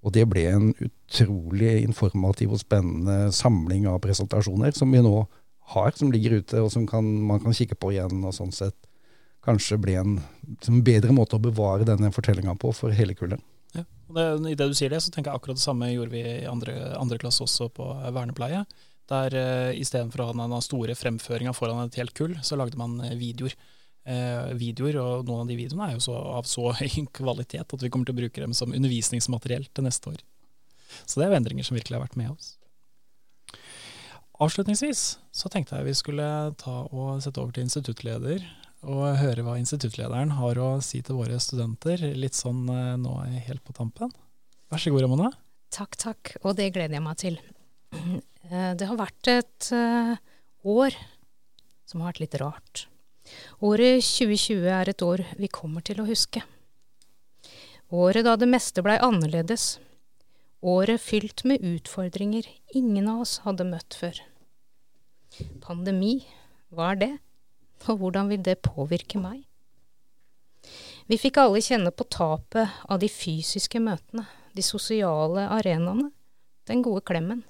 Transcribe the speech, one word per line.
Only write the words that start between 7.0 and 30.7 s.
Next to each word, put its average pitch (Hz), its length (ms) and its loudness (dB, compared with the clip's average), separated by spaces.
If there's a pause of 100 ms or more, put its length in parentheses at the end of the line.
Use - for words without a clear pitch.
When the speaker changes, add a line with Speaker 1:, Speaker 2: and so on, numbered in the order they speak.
Speaker 1:
man 104 160 4
kan 117 140 4
kikke - 180 0
på 95 200 -2
igjen, 92 280 0
og 95 140 -4
sånn 90 180 -6
sett 98 220 -4 (680)
kanskje 104 340 4
ble 95 180 2
en, 98 180 2 (440)
som 117 160 6
en 120 80 8
bedre 113 300 8
måte 117 220 4
å 107 60 2
bevare 110 440 4
denne 104 260 4
fortellingen 92 480 2
på 120 140 0
for 110 200 0
hele 98 220 4
kullet. 87 240 -4 (340)
Speaker 2:
Ja, 170 80 -6 (240)
og 165 100 -6
det, 165 80 2 (260)
i 147 80 -4
det 139 100 4
du 143 80 -2
sier 135 160 0
det, 160 100 -2
så - 80 -2
tenker 147 200 -6
jeg 135 100 -6
akkurat 131 180 -8
det - 60 0
samme 123 260 0
gjorde 120 220 -4
vi 117 80 -6
i 117 260 -6
andre, 120 280 -6 (240)
andre 117 220 -2
klasse 135 220 -2
også 120 300 -2
på, 127 140 -10 (100)
eh, 135 180 -8
vernepleie, 131 480 -4 (440)
der, 135 280 -2
eh, 127 440 -2
i 135 80 -4
stedet 117 240 -2
for 123 120 -4
å 117 80 -4
ha 117 40 -6
den 120 280 -4
store 120 320 -4
fremføringen 120 600 -4
foran 120 300 -2
et 120 100 -10
helt 123 180 -6
kull, 165 300 -4
så 147 160 -2
lagde 123 200 -4
man, 120 220 -6
eh, 117 140 -6
videoer. 120 380 -6 (540)
Eh, 123 480 -4
videoer, 120 440 -2
og 123 280 -2
noen 120 140 -4
av 117 60 -4
de 120 80 -4
videoene 147 340 -6
er 131 80 -4
jo - 20 -6
så, 120 160 -2
av 127 320 -6
så 120 280 -2
<laughs> - 40 -6
høy 139 320 -4
kvalitet 131 640 -6
at 135 100 -8
vi 127 60 -2
kommer 127 160 0
til 131 100 -4
å 120 60 -2
bruke 120 220 -6
dem 123 100 -6
som 123 180 -2
undervisningsmateriell 120 1000 -2
til 135 100 -4
neste 127 280 -4
år. 156 100 -12 (840)